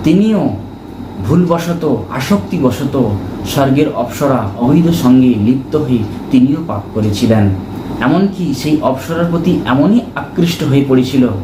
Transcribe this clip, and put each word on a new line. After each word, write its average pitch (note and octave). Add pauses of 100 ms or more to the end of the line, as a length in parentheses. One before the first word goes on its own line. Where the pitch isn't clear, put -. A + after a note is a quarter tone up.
তিনিও F#3 (760)
ভুলবশত, E3 (140)
আসক্তিবশত C3 (360)
স্বর্গের C#3
অপ্সরা B2 (100)
অবৈধ D#3
সঙ্গে B2+
লিপ্ত A#2+
হয়ে B2+ (320)
তিনিও C3+ (100)
পাপ G2+ (120)
করেছিলেন। G#2+ (500)
এমনকি E3
সেই D3+
অপ্সরার D#3+
প্রতি E3+
এমনই E3 (140)
আকৃষ্ট -
হয়ে C3+
পড়েছিল B2+ (160)